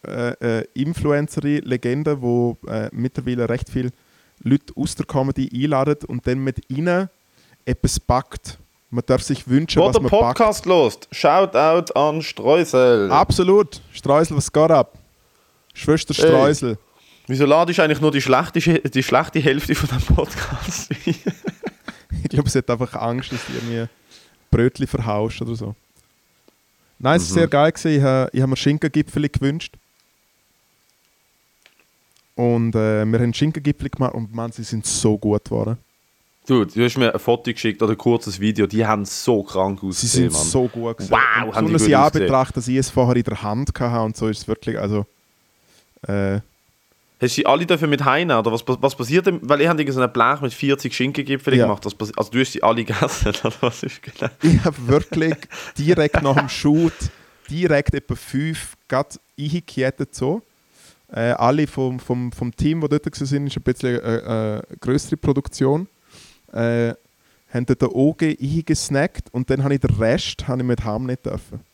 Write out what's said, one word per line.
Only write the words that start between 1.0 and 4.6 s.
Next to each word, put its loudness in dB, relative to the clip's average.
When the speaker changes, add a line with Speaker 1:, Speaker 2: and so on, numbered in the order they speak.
Speaker 1:
Legende, -2
wo, 0
äh, -6
mittlerweile -4
recht -4
viele -4
Leute 0